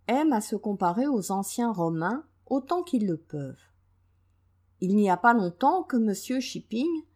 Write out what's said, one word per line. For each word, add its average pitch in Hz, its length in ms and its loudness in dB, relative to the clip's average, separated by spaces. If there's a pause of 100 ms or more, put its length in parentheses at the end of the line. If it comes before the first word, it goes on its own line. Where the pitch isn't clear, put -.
aiment 285 240 2
à 214 80 2
se 214 160 -6
comparer 202 500 0
aux 214 260 -2
anciens 220 400 -2
Romains 175 520 -2 (220)
autant 277 360 -2
qu'ils 233 240 -2
le 165 100 -2
peuvent. 139 400 -10 (1200)
Il 190 140 0
n'y 202 160 4
a 180 60 4
pas 233 160 6
longtemps 240 500 2
que 269 140 -4
monsieur 226 440 0
Shipping 311 640 -4 (120)